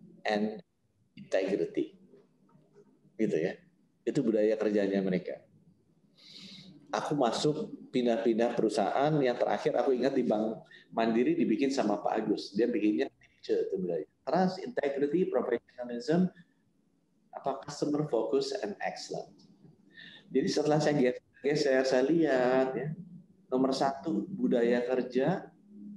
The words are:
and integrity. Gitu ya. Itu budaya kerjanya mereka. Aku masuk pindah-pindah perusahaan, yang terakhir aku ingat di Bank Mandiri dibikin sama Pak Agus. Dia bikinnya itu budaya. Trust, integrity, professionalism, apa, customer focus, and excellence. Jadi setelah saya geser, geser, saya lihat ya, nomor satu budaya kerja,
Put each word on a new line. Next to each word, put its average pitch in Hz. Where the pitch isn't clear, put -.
and 107
integrity. -
Gitu 101
ya. 82
Itu 117
budaya 110
kerjanya 101
mereka. 92
Aku 127
masuk 139
pindah-pindah 117
perusahaan, 110
yang 123
terakhir 113
aku 127
ingat 120
di 127
Bank 110
Mandiri 113
dibikin 135
sama 104
Pak -
Agus. 107
Dia 120
bikinnya 107
itu 98
budaya. 85
Trust, 185
integrity, 143
professionalism, 123
apa, -
customer 147
focus, 135
and 101
excellence. -
Jadi 135
setelah 151
saya 147
geser, 123
geser, 139
saya 131
lihat 131
ya, 127
nomor 131
satu 139
budaya 120
kerja, 127